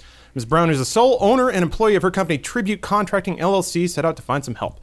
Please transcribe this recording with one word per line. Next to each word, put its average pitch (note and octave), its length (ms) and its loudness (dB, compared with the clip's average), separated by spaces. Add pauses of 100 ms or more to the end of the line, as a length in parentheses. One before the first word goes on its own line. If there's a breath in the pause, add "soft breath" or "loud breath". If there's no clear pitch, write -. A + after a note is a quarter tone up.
(340 loud breath)
Ms. A#2+ 120 -6
Brown, E3 240 2
who's C#3+ 100 2
the C3 60 -2
sole A#3+ 340 4
owner B3+ 300 4
and F#3+ 120 0
employee G#3+ 340 2
of E3+ 60 2
her F#3 80 0
company, F#3+ 300 -2
Tribute G#3 420 -4
Contracting, G3 580 -2
L F3+ 140 0
L F#3+ 80 2
C, F3 260 -2
set D#3+ 180 -4
out D#3+ 100 -2
to - 80 -16
find C#3 220 -2
some A#2+ 100 -8
help. - 280 -10